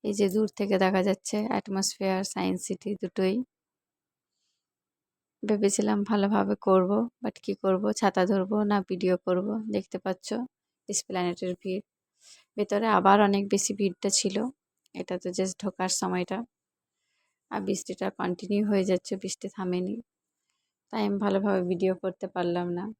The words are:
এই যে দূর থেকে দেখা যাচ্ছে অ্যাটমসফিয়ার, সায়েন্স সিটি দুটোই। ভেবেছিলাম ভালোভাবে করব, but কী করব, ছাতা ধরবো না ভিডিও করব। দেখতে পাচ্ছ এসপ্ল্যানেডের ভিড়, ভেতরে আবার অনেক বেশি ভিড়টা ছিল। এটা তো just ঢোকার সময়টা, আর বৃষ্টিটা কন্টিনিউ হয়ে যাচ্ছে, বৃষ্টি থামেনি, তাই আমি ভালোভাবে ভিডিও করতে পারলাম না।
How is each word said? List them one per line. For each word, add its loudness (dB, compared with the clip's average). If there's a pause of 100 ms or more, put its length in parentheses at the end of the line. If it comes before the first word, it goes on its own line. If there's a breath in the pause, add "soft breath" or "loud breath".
এই -2
যে 4
দূর 2 (120)
থেকে 2
দেখা 4
যাচ্ছে -2 (140)
অ্যাটমসফিয়ার, -2 (120)
সায়েন্স -2
সিটি -6 (120)
দুটোই। 0 (2000)
ভেবেছিলাম 2
ভালোভাবে 2 (120)
করব, 6 (280)
but -6
কী -6 (100)
করব, 2 (160)
ছাতা 2
ধরবো 0 (140)
না 2 (100)
ভিডিও 0 (100)
করব। 0 (280)
দেখতে -4
পাচ্ছ -6 (640)
এসপ্ল্যানেডের -4 (100)
ভিড়, -4 (760 loud breath)
ভেতরে 0 (100)
আবার 8 (100)
অনেক 2 (100)
বেশি 0
ভিড়টা 0 (100)
ছিল। -2 (600)
এটা -8
তো -6
just -2
ঢোকার -4 (100)
সময়টা, -2 (1120)
আর -4
বৃষ্টিটা -4 (120)
কন্টিনিউ -2 (100)
হয়ে 2
যাচ্ছে, 0 (100)
বৃষ্টি -8
থামেনি, -4 (1000)
তাই -2
আমি 0
ভালোভাবে 2 (100)
ভিডিও 2 (100)
করতে -6 (100)
পারলাম -2 (100)
না। -8 (140)